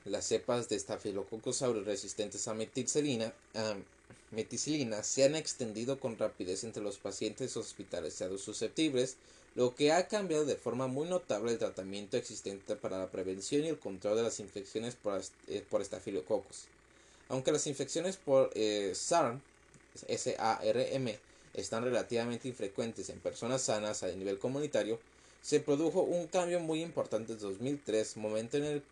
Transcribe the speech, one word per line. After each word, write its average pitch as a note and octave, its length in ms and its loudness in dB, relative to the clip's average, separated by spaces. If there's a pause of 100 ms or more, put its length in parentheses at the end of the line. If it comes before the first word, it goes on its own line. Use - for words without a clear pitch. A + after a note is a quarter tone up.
las G2+ 220 -2
cepas A#2 420 2
de G#2+ 80 2
Staphylococcus G#2 840 -4
aureus G#2+ 240 2
resistentes G2+ 600 -4
a A2 60 -2
meticilina, A2+ 800 0 (220)
ah, A2 200 0 (540)
meticilina A2+ 760 -2
se - 200 4
han C#3+ 120 8
extendido B2 640 -2
con A2+ 200 -4
rapidez G2 440 -2
entre G#2+ 200 -6
los G2+ 160 -6
pacientes A2 580 -4
hospitalizados F#2 840 -6
susceptibles, B2+ 760 0 (400)
lo B2 200 4
que D3 160 6
ha F3+ 160 4
cambiado F3 380 2
de A#2 100 2
forma B2+ 320 -2
muy C#3 220 -2
notable A#2+ 420 0
el A2+ 60 2
tratamiento G2 580 -4
existente G2+ 600 -4
para F#2+ 220 -4
la F#2 100 -2
prevención F#2+ 560 0
y E3 40 0
el D3+ 100 -2
control G2+ 360 -2
de A#2 80 4
las A2+ 160 -2
infecciones A2 560 -6
por G2 240 -2
est-, - 140 -8 (140)
eh, G2+ 200 -4
por G#2 140 2
estafilococos. G2 840 -4 (640)
Aunque C3 220 2
las - 140 2
infecciones E3 500 -2
por, C3+ 380 6
eh, G#2 420 2
sarm, C#3 460 2 (680)
S A2+ 300 0
A A2 260 2
R A#2 320 4
M, B2 240 -2 (360)
están A2+ 280 -2
relativamente A#2+ 640 0
infrecuentes A2+ 600 -6
en F#2+ 100 -10
personas A2 440 -2
sanas G#2+ 400 0
a F#2+ 80 0
nivel G2 260 -2
comunitario, B2 600 0 (420)
se D3 180 4
produjo D#3 420 4
un E3+ 260 2
cambio F3 320 2
muy D#3+ 240 0
importante A2+ 500 -2
en A2 60 -10
dos G2+ 200 -4
mil C#3 240 -2
tres, G#2+ 320 2
momento A2 420 -2
en C#3+ 60 2
el D3 280 -2